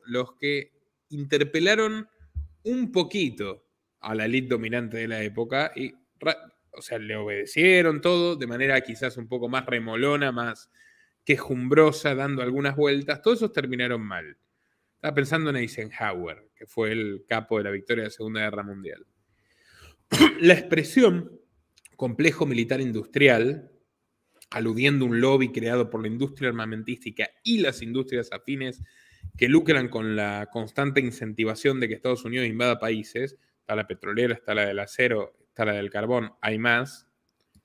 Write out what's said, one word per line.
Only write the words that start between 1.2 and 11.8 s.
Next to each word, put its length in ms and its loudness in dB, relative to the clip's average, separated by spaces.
un 280 -2
poquito 680 -2
a 100 -4
la 100 -2
élite 240 0
dominante 480 -4
de 100 -6
la 160 -6
época 500 -4
y 200 -8
ra-, 340 -6
o 80 -20
sea, 180 -8
le 160 -8
obedecieron 840 4
todo 340 2
de 120 -6
manera 340 2
quizás 340 -8
un 140 -12
poco 180 -4
más 180 -2
remolona, 680 0
más 360 -6
quejumbrosa, 920 4